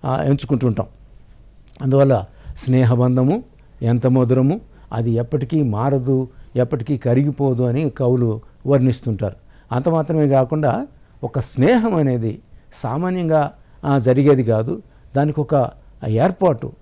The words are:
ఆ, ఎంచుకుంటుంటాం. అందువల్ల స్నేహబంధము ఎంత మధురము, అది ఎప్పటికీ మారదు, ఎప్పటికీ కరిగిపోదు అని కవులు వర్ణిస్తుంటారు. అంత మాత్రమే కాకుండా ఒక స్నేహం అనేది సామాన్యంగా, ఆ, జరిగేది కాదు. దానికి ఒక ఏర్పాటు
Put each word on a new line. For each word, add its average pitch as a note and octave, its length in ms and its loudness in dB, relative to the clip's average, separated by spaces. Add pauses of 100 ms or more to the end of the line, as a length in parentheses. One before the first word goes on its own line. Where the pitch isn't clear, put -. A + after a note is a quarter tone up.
ఆ, C3 180 -4
ఎంచుకుంటుంటాం. B2+ 600 0 (960)
అందువల్ల C3+ 440 2 (320)
స్నేహబంధము B2+ 840 2 (380)
ఎంత A#2 260 0
మధురము, C3 540 2 (320)
అది A#2 180 -2
ఎప్పటికీ B2+ 520 -2
మారదు, C3 640 -2 (280)
ఎప్పటికీ B2+ 420 -2
కరిగిపోదు C3 640 0
అని C3 260 0
కవులు B2 520 0 (260)
వర్ణిస్తుంటారు. B2 680 0 (360)
అంత C3 180 0
మాత్రమే D#3 380 0
కాకుండా C#3+ 600 0 (360)
ఒక B2 160 -6
స్నేహం A3 560 2
అనేది B2 440 -2 (340)
సామాన్యంగా, D#3+ 760 -2 (340)
ఆ, C#3 120 2
జరిగేది C3 460 4
కాదు. A2+ 380 -2 (340)
దానికి D3 260 0
ఒక C#3 280 0 (380)
ఏర్పాటు C3 640 0 (100)